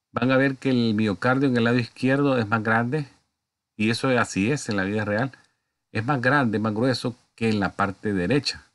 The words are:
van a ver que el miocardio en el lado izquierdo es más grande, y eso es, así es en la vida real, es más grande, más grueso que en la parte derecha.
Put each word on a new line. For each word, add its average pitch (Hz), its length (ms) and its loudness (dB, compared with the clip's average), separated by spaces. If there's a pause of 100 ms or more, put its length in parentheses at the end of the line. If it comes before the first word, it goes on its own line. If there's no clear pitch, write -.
(120)
van 123 200 0
a 131 60 4
ver 135 200 2
que 139 120 -4
el 117 240 2
miocardio 117 540 0
en 123 80 0
el 117 80 2
lado 120 160 2
izquierdo 135 580 0
es 113 100 0
más 110 140 0
grande, 120 460 0 (680)
y 107 120 0
eso 117 200 0
es, 123 100 2
así 104 320 0
es 143 180 -4
en 104 80 -2
la 95 60 0
vida 104 220 -2
real, 110 260 -2 (600)
es 110 140 -4
más 135 160 0
grande, 127 380 2
más 107 140 -2
grueso 117 420 -2 (200)
que 113 140 -2
en 107 100 0
la 92 140 -2
parte 101 400 -4
derecha. 98 500 -2 (120)